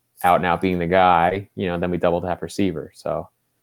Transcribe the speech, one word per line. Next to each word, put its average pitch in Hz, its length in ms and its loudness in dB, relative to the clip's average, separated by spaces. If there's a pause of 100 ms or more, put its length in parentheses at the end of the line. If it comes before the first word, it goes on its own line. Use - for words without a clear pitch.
(240)
out 87 140 4
and 80 80 -2
out 85 160 0
being 92 180 0
the 85 80 -2
guy, 90 680 2
you 104 120 -4
know, 87 100 -4
then 87 140 -4
we 87 60 -2
double 87 240 0
tap 87 200 -6
receiver. 85 520 -6
So 80 360 -8 (340)